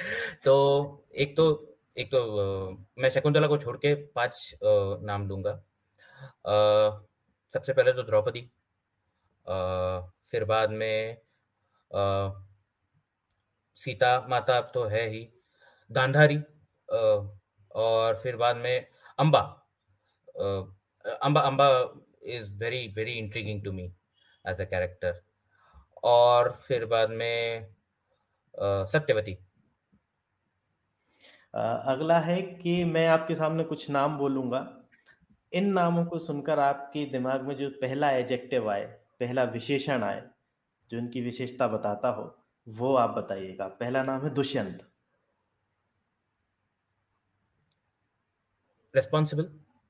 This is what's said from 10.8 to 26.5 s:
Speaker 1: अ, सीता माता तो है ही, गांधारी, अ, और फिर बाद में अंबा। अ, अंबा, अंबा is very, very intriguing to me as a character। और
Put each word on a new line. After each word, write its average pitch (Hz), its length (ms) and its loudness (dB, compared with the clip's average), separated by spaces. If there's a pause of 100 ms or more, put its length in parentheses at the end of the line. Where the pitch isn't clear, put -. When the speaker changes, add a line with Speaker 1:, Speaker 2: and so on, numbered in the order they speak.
Speaker 1:
अ, 98 380 0 (1400)
सीता 123 560 0
माता 123 300 2
तो 123 240 -2
है 110 240 -2
ही, 113 240 -10 (600)
गांधारी, 143 440 6 (560)
अ, 107 340 2 (480)
और 113 420 2
फिर 123 200 -6
बाद 120 200 2
में 123 300 -4 (320)
अंबा। 143 440 2 (760)
अ, 95 340 -4 (480)
अंबा, 147 180 2
अंबा 135 540 2 (340)
is 117 160 -10
very, 107 540 -8
very 113 240 -6
intriguing 104 440 -8
to 98 60 -6
me 90 180 -10 (580)
as 92 120 -6
a 92 60 -8
character। 92 480 -4 (880)
और 120 480 6